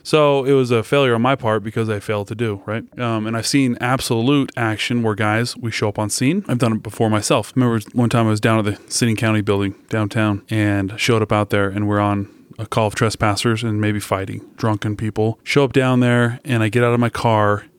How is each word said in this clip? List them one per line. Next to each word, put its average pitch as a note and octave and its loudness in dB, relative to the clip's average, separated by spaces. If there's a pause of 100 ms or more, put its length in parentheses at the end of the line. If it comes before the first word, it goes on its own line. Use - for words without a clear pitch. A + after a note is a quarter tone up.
So C#3+ 2
it C#3 4
was C3 4
a A#2 2
failure C3+ 2
on A2+ 0
my C3 2
part A2 0
because A2 -4
I G2+ -2
failed G#2 -4
to A#2 -8
do, G#2+ -4
right? A2+ -4 (140)
Um, A2+ -2
and A2+ -4
I've A2 -4
seen C3 2
absolute B2+ 0
action A#2 -2
where G#2+ 0
guys, A2 0
we A#2 -6
show G#2+ -2
up - -6
on G#2+ -2
scene. D#3+ 0
I've B2+ 0
done A#2 2
it G#2+ -4
before A2 0
myself. G#2+ 0
Remember A#2+ 2 (120)
one A#2+ 2
time A2+ 2
I A2 2
was G#2+ 0
down A2 2
at G#2+ 0
the G2+ -6
city A#2+ 0
and G#2+ -2
county A2 0
building G2 -2 (160)
downtown G#2+ -2
and G#2 -2
showed A2+ 2
up G#2+ 0
out G#2 0
there, G2+ 2
and G#2 -2
we're G#2 2
on G2+ 0 (300)
a A2 -8
call A2 0
of G2+ -2
trespassers A2 0
and G#2+ -2
maybe G#2 0
fighting, G2+ -4 (160)
drunken G#2+ -2
people. A2 -2
Show C#3+ 2
up A#2+ -2
down B2+ 2
there, A#2+ 2
and A#2 0
I G#2+ 2
get A#2+ 2
out A#2+ 2
of A#2+ 2
my A#2+ 2
car, G#2 2 (120)